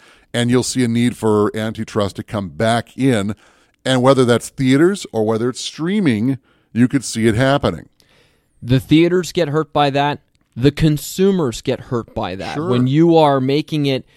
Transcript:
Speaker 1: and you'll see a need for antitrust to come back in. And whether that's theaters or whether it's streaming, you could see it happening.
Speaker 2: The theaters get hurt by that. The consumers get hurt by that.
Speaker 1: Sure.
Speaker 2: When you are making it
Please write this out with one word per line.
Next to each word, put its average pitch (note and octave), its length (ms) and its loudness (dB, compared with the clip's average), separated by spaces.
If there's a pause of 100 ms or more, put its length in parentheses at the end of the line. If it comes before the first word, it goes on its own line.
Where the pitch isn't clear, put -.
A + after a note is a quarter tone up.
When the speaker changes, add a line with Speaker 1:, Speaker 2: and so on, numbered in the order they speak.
(340)
Speaker 1:
and A#2+ 160 0
you'll B2 120 4
see B2+ 220 -4
a A#2 60 0
need A#2+ 260 0
for G#2+ 400 0
antitrust A2 640 -6
to G#2+ 60 -10
come G2 260 -8
back A2 480 -4
in. A2 360 0 (520)
And B2+ 160 2
whether C3 240 4
that's A#2 240 0
theaters C#3 640 2
or A2 120 -2
whether A2+ 220 -2
it's B2+ 140 -6
streaming, C#3+ 760 -2 (360)
you B2 160 2
could B2+ 160 -4
see A2+ 220 -2
it A2 80 2
happening. B2+ 520 0 (720)
Speaker 2:
The A#2+ 200 0
theaters E3+ 500 2
get E3+ 160 -2
hurt D3 240 -4
by C#3+ 200 0
that. C#3+ 280 -2 (340)
The C3 180 2
consumers D#3 880 -2
get B2+ 180 -4
hurt - 340 -8
by F#2+ 220 -6
that. F#2+ 200 -10
Speaker 1:
Sure. D3+ 120 -6
Speaker 2:
When B2 200 2
you D#3+ 280 4
are C#3+ 240 4
making C#3+ 460 -2
it C3+ 200 -4 (120)